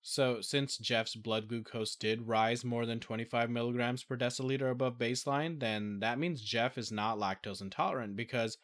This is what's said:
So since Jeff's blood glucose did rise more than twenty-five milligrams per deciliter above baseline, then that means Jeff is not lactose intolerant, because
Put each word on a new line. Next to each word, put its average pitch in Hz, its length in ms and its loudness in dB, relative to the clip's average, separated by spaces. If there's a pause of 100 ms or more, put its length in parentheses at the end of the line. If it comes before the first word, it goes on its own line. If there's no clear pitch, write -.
So 127 380 2
since 139 380 0
Jeff's 113 380 0
blood 110 320 -2
glucose 110 480 -4
did 113 320 0
rise 113 360 4
more 117 220 0
than 117 140 -2
twenty-five 117 500 0
milligrams 120 540 0
per 131 120 -4
deciliter 131 540 0
above 127 280 0
baseline, 139 600 0
then 104 420 0
that 113 180 0
means 156 240 -2
Jeff 117 360 0
is 107 140 -6
not 107 260 0
lactose 98 440 -2
intolerant, 117 520 -2
because 113 500 -2